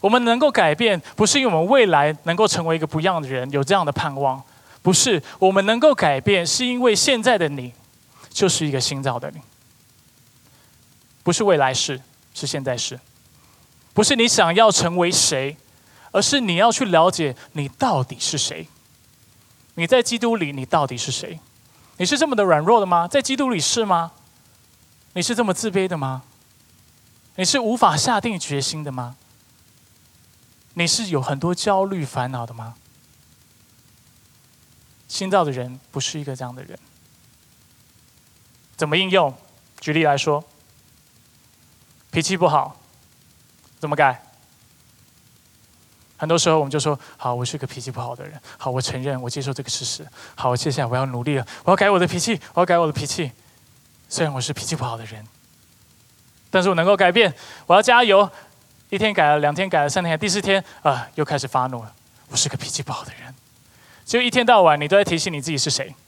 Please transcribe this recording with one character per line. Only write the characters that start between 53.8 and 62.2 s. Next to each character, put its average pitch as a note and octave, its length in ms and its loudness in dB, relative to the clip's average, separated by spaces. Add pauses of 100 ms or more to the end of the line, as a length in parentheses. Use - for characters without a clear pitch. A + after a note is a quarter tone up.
虽 - 160 -2
然 D3 80 -4
我 C3 80 -4
是 C3+ 100 -6
脾 - 140 -8
气 D#3+ 100 -4
不 B2 80 -6
好 A#2 140 -6
的 A2+ 80 -14
人， G#2+ 180 -18 (1300)
但 F#3 140 2
是 G3 60 2
我 F#3 40 2
能 E3+ 100 2
够 G3 140 4
改 F3+ 140 6
变， G3 200 4 (360)
我 F3 80 6
要 G3+ 40 8
加 A#3+ 240 6
油。” G3+ 240 6 (640)
一 G3+ 80 -4
天 G#3+ 140 0
改 F#3 140 2
了， D3 140 4
两 D3 160 0
天 F#3+ 120 -2
改 E3+ 140 0
了， D3 80 0
三 F3+ 140 -2
天 E3+ 80 -2
改 - 20 0
了， D#3 60 -2
第 G#3 100 -4
四 G3 100 -2
天， G3 240 0 (200)
啊， B2 320 -2
又 D3+ 100 -2
开 D3 100 -6
始 C3+ 120 -4
发 B2+ 180 -2
怒 B2 160 -8
了。 A2 100 -18 (380)